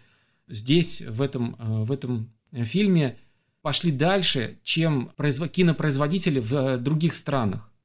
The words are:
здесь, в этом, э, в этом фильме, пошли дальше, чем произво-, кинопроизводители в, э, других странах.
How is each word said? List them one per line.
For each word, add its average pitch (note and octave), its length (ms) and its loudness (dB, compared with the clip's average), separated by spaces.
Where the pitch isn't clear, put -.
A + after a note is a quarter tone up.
здесь, C3 540 0
в A#2 200 -4
этом, C3+ 380 -2
э, A2 240 -2
в A2 80 -2
этом B2 420 -4
фильме, D#3 640 2
пошли D#3 280 0
дальше, D3 680 0
чем D#3 560 0
произво-, D3 320 -2
кинопроизводители D#3 880 2
в, A2+ 140 -2
э, C3 240 0
других D3+ 380 0
странах. A#2 560 -2